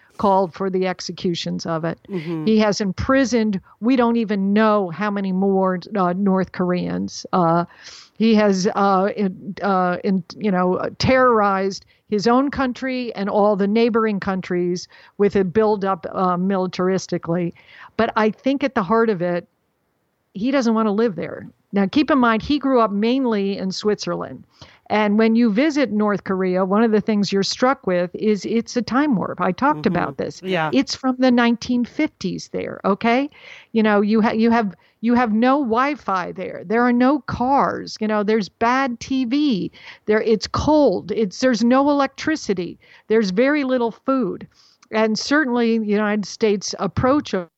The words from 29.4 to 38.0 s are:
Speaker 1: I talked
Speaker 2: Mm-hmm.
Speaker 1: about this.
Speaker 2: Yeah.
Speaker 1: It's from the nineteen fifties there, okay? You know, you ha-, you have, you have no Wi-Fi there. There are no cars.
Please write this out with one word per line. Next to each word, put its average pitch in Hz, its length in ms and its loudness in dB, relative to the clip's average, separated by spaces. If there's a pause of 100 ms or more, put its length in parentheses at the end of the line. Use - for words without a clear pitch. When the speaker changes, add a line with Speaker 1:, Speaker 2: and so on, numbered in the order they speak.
Speaker 1:
I 185 100 0
talked 302 320 0
Speaker 2:
Mm-hmm. - 140 0
Speaker 1:
about 175 220 -4
this. - 240 -8
Speaker 2:
Yeah. 170 320 -2
Speaker 1:
It's - 200 0
from 262 240 -2
the 254 120 4
nineteen 240 560 0
fifties - 600 -6
there, - 360 -8
okay? 233 460 0 (420)
You 220 100 2
know, 208 200 4
you 214 180 2
ha-, 208 120 2
you 226 180 2
have, 226 240 2 (260)
you 233 140 2
have 240 180 2
no 254 280 2
Wi-Fi 220 720 -2
there. 180 340 -10
There 220 160 0
are 247 100 2
no 254 280 2
cars. 247 800 -2